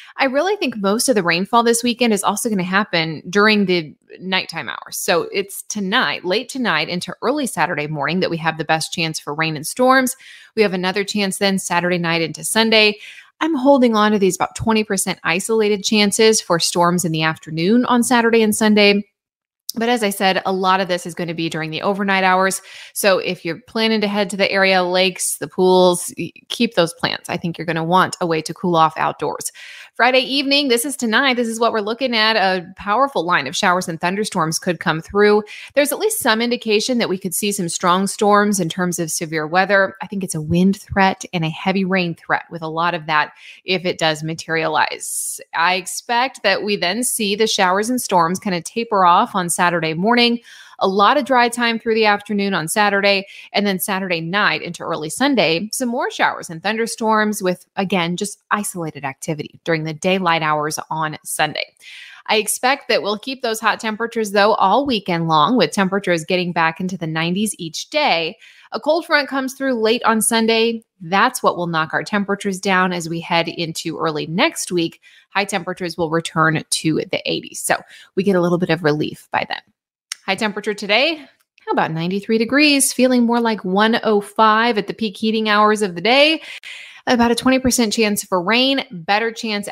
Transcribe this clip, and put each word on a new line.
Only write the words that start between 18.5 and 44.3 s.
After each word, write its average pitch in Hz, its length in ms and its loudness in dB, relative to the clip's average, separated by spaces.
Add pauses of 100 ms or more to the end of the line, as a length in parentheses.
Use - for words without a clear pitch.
Sunday. 208 500 4 (680)
But 233 140 -2
as 240 140 0
I 202 80 0
said, 190 340 0
a 196 80 0
lot 190 280 2
of 185 60 -4
this 180 200 -4
is 170 80 -12
gonna 170 180 -6
be 165 160 -4
during 156 220 -6
the 160 100 -8
overnight 196 420 0
hours. 185 380 2 (320)
So 190 240 4
if - 260 -6
you're 165 180 -6
planning 220 400 0
to 208 60 0
head 202 220 -2
to 208 80 -8
the 196 140 2
area, 190 320 4
lakes, 185 560 0
the 147 80 -8
pools, 185 680 4
y-, 175 160 -8 (160)
keep 233 280 -2
those 170 180 2
plans. - 340 -6
I 175 100 -4
think 170 200 -6
you're 160 80 -10
gonna 165 180 -4
want 170 380 2
a 180 60 -2
way 165 160 0
to 165 100 -10
cool 175 220 -2
off 160 220 4
outdoors. - 540 -4 (440)
Friday 254 260 2
evening, 277 480 0
this 233 160 2
is 277 120 -6
tonight. 247 380 2
This 240 120 -2
is 226 120 -4
what 226 120 2
we're 220 80 -2
looking 233 360 -2
at. 220 200 2
A 185 300 0 (120)
powerful 220 480 0
line 170 200 2
of 151 100 -8
showers 180 320 0
and 165 140 -8
thunderstorms 180 560 -2
could 175 220 -4
come 160 220 -2
through. 208 420 4 (320)
There's 294 160 2
at 262 80 -4
least 427 180 -2
some 220 240 0
indication 240 560 0
that 202 120 2
we 185 100 -2
could 180 160 -6
see 208 160 0
some 185 180 -4
strong 185 380 0
storms 208 520 2
in 170 100 -2
terms 180 280 -2
of 165 140 -4
severe 156 340 -4
weather. 190 560 2
I 190 60 -10
think 196 160 -8
it's 180 100 -6
a 160 80 -6
wind 175 400 2
threat - 500 0
and 165 140 -2
a 156 40 -2
heavy 190 360 -2
rain 175 300 -2
threat - 340 -4
with 170 140 -12
a 160 40 -6
lot 165 280 -2
of 156 100 -8
that 151 280 0 (320)
if 180 200 -2
it 180 140 -4
does 156 240 2
materialize. 160 1160 -4 (160)